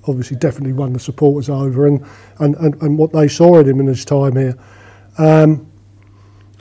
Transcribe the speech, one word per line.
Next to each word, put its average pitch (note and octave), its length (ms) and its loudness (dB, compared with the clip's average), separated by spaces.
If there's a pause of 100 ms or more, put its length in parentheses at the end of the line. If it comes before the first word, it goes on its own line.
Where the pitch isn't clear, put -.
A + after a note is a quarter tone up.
obviously B2+ 300 -6
definitely C3+ 360 -4
won C3 200 -6
the A#2+ 60 -8
supporters C#3+ 500 -2
over, C3+ 380 -2
and, C#3+ 180 -2 (340)
and, D3 160 0
and, D3+ 260 -4
and D3+ 160 -2
what D#3 140 0
they D3+ 160 2
saw E3+ 320 4
in C#3 80 4
him C3+ 120 0
in C3+ 80 0
his B2+ 180 -4
time C#3 300 -2
here. C3 200 -2 (600)
Um, D#3 500 2 (920)